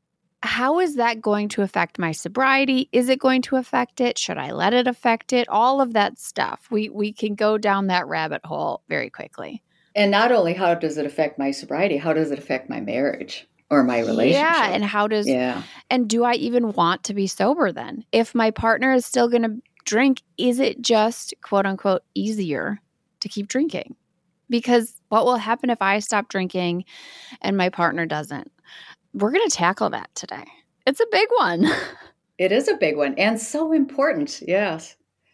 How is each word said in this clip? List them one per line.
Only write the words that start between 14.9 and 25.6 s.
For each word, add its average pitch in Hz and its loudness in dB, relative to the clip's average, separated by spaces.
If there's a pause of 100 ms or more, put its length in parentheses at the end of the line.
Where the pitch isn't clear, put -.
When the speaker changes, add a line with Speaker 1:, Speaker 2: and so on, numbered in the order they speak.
Speaker 1:
does 214 0
Speaker 2:
Yeah. 127 -2 (260)
Speaker 1:
and 247 2
do 233 2
I 240 2
even 233 0
want 180 0
to 208 -8
be 196 -2
sober 220 0
then? 117 -10
If 226 2
my 220 2
partner 226 2
is 247 2
still 240 0
gonna 233 0 (260)
drink, 254 2 (160)
is 247 2
it - -2
just, 226 0
quote 202 0
unquote, 190 0 (100)
easier 196 -4 (420)
to - -10
keep 202 -8
drinking? 285 -4 (540)
Because 233 2
what 220 2
will 247 2
happen 226 -2